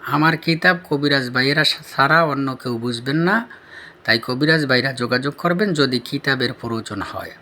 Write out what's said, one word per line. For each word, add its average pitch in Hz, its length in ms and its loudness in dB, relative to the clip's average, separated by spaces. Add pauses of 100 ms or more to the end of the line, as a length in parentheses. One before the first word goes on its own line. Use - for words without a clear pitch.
আমার 151 320 2
কিতাব 170 400 2 (120)
কবিরাজ 143 400 0
ভাইয়েরা 135 340 2
ছাড়া 147 600 2
অন্য 139 320 -2
কেউ 123 220 -4
বুঝবেন 120 380 -4
না, 196 320 2 (560)
তাই 113 160 2
কবিরাজ 147 460 2
ভাইরা 131 280 2
যোগাযোগ 123 440 -2
করবেন 175 360 0
যদি 131 260 2
কিতাবের 131 540 -2
প্রয়োজন 110 480 -6
হয়। - 300 -10 (100)